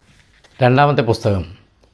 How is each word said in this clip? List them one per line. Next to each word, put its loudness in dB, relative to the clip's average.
രണ്ടാമത്തെ 2
പുസ്തകം -2